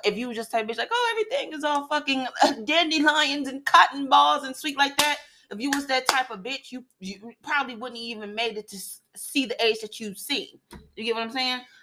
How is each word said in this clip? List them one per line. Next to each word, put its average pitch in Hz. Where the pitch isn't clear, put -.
if 196
you 240
just 220
type 220
bitch 226
like, -
"Oh, 480
everything 440
is 294
all 285
fucking 269
<laughs> 226
dandelions 302
and 269
cotton -
balls 285
and 262
sweet 294
like 277
that," 294
if 208
you 277
was 277
that 262
type 254
of 208
bitch, 254
you, 247
you 196
probably 277
wouldn't 233
even 214
made 220
it 208
to 202
s-, -
see -
the 220
age 226
that -
you 208
see. -
You 220
get 226
what 226
I'm 226
saying? 254